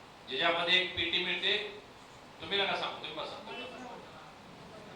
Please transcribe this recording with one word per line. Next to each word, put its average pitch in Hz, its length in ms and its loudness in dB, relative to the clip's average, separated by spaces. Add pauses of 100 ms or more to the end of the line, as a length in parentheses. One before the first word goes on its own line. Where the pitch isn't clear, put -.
(280)
ज्याच्यामध्ये 170 520 6
एक 175 160 0
पेटी 175 280 4
मिळते, 196 580 2 (580)
तुम्ही 180 180 2
नका 180 180 4
सांगू, 151 200 -2
तुम्ही - 180 -6
बसा, 147 240 -4
तुम्ही - 260 -8
बसा. 254 320 -10 (1000)